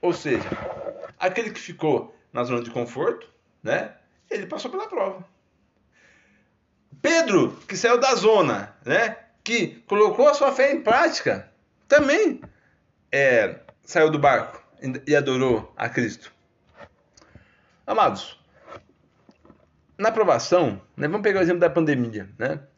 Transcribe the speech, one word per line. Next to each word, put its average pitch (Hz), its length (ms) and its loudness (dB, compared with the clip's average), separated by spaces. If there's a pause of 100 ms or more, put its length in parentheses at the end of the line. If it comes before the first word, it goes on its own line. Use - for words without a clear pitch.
Ou 175 120 0
seja, 131 340 -4 (720)
aquele 196 300 -4
que - 100 -14
ficou - 560 -4 (160)
na 123 140 -4
zona 123 180 -4
de 117 80 -14
conforto, 127 580 -6 (320)
né, 131 340 -4 (360)
ele 202 140 -6
passou - 260 -10
pela 392 160 -8
prova. 196 380 -6 (1800)
Pedro, 262 500 2 (160)
que 202 80 -10
saiu 233 240 2
da 262 160 2
zona, 170 580 2 (120)
né, 208 320 -2 (260)
que 220 420 -4
colocou 214 440 4
a 285 40 4
sua 277 200 2
fé 269 180 2
em - 100 -4
prática, 226 680 0 (340)
também, 302 540 2 (720)
é, 123 480 2 (240)
saiu 156 260 4
do 151 80 -2
barco 131 460 0 (180)
e, 131 300 -6
e 147 60 4
adorou 131 580 0
a 117 140 -6
Cristo. - 420 -6 (1500)
Amados, 202 540 0 (1600)
na 220 160 0
provação, 170 680 2 (140)
né, 147 140 -4
vamos 202 140 -4
pegar 196 180 2
o - 20 4
exemplo 175 160 0
da 175 100 4
pandemia, 123 680 -2
né? 92 240 -4 (160)